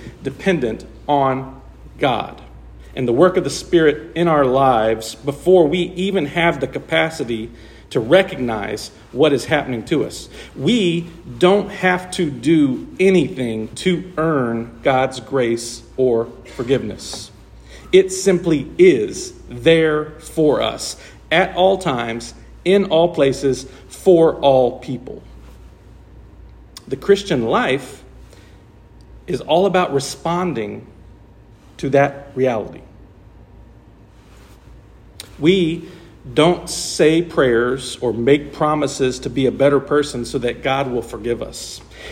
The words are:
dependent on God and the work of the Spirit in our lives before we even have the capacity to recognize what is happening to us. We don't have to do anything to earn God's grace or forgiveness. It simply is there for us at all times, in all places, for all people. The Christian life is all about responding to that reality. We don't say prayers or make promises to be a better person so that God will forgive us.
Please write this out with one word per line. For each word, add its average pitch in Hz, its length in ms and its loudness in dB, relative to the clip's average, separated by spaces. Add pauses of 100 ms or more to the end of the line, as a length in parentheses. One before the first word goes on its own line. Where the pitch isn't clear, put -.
(220)
dependent 131 640 -4 (220)
on 135 540 0 (360)
God 123 440 -4 (520)
and 127 140 -4
the 120 60 2
work 180 240 4
of 175 80 0
the 139 40 -4
Spirit - 680 0
in 170 120 0
our 151 180 4
lives 123 720 2
before 165 500 4
we 147 140 0 (160)
even 185 300 -2
have 165 340 0
the - 80 -4
capacity 143 840 -4 (420)
to - 80 0
recognize 117 880 0 (220)
what 143 200 2
is 135 140 0
happening 127 400 -4
to 113 180 0
us. - 240 -12 (280)
We 170 520 0 (300)
don't 196 320 2
have 180 420 -2
to 170 180 -2
do 135 580 0 (120)
anything 131 760 0
to 180 420 -2
earn 127 640 -2
God's 131 380 0
grace 117 640 -4 (120)
or 117 300 0 (300)
forgiveness. 117 760 -6 (600)
It 185 200 4
simply 170 640 0
is 151 560 4 (140)
there 156 720 2
for 143 420 2
us - 380 -6 (320)
at 175 240 2
all 190 220 4
times, 117 560 -4 (320)
in 196 200 4
all 170 280 4
places, 135 520 0 (220)
for 165 500 4
all 131 420 4
people. - 420 -10 (1700)
The - 100 -6
Christian 175 480 0
life 147 580 -2 (1200)
is 127 140 -4
all 180 260 2
about 180 260 0
responding 135 920 -4 (880)
to 139 140 -6
that 139 440 2
reality. 110 460 -2 (2500)
We 165 480 2 (460)
don't 156 360 2
say 160 520 2
prayers 131 760 0
or 120 140 -2
make 135 400 2
promises 143 680 -2
to - 100 -8
be 131 160 0
a 120 60 2
better 139 280 4
person 143 460 -2
so 131 140 -6
that 120 240 -4
God 135 280 -2
will 120 120 -2
forgive 113 380 -6
us. - 400 -12 (300)